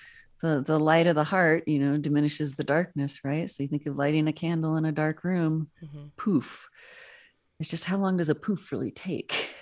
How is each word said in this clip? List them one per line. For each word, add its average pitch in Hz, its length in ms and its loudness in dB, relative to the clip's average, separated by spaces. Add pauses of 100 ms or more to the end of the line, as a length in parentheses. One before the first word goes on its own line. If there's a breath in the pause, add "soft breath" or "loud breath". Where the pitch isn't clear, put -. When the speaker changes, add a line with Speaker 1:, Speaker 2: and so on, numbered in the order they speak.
(420 loud breath)
Speaker 1:
the, 151 220 2
the 156 160 2
light 160 280 6
of 165 80 4
the 151 100 4
heart, 170 420 2
you 147 120 2
know, 139 180 2
diminishes 147 580 0
the 143 80 -6
darkness, 143 600 -2
right? 147 260 -4
So - 140 -8
you 139 60 -4
think 143 180 -4
of 143 100 -6
lighting 151 300 2
a 151 60 0
candle 160 440 -2
in 156 80 0
a 156 80 0
dark 156 300 -2
room, 160 460 0 (140)
Speaker 2:
Mm-hmm. 147 240 -18 (100)
Speaker 1:
poof. - 500 -2 (920 loud breath)
It's 156 100 -6
just, - 160 -4
how 185 120 -2
long 190 200 0
does 160 120 0
a 147 60 2
poof - 360 -6
really 117 200 -6
take? - 720 -8